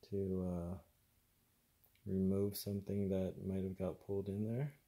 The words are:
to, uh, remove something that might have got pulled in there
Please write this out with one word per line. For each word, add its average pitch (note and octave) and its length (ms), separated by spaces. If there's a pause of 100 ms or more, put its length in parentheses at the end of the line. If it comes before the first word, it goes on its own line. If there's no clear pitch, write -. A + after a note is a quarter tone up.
(100)
to, F#2+ 360
uh, F2 320 (1300)
remove G2 500
something G2+ 520
that F#2+ 260 (120)
might F#2+ 160
have F#2+ 160
got F#2 280
pulled G2 220
in G2+ 160
there C3 300 (140)